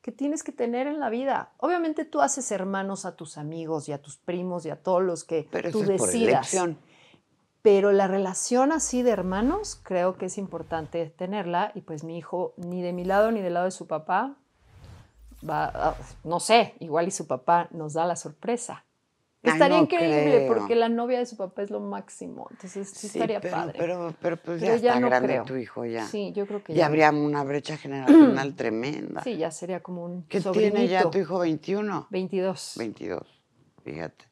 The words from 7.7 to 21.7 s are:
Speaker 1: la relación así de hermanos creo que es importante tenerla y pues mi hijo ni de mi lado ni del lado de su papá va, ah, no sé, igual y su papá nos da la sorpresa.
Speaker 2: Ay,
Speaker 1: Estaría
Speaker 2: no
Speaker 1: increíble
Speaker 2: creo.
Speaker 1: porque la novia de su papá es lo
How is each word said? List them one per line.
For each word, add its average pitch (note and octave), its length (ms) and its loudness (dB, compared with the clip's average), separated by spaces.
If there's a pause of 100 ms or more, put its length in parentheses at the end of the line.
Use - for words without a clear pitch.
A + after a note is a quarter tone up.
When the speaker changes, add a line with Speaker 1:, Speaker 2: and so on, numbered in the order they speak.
Speaker 1:
la G3 160 4
relación A#3+ 640 0
así C4 300 0
de B3 80 4
hermanos G#3+ 720 -2
creo F#3 360 0
que F#3+ 100 -6
es F3+ 100 -8
importante E3 680 -6 (100)
tenerla F#3 560 -2
y F3+ 80 -12
pues D#3 220 -10
mi E3 160 -10
hijo F3 380 -6
ni F3+ 260 -6
de F3+ 100 -4
mi F3+ 120 -6
lado G3+ 260 4
ni G#3+ 100 -2
del F3 140 -2
lado F3 100 0
de F#3+ 60 -2
su - 160 -14
papá F#3+ 480 -2 (1120)
va, D#3 260 -2
ah, - 220 0 (280)
no E3+ 160 -2
sé, A3 400 4
igual E3+ 280 0
y F#3+ 40 -4
su E3 160 -8
papá E3+ 440 2
nos D#3 220 -8
da D#3+ 120 0
la F3 100 0
sorpresa. - 680 -8 (600)
Speaker 2:
Ay, A#3+ 100 4
Speaker 1:
Estaría D#4 240 6
Speaker 2:
no E4 60 8
Speaker 1:
increíble D#4 400 4
Speaker 2:
creo. C4+ 240 6
Speaker 1:
porque A3 280 2
la A#3 140 4
novia A#3+ 300 0
de B3 60 -2
su A#3+ 120 -16
papá F#3+ 240 -8
es G3+ 80 -6
lo G#3 100 -6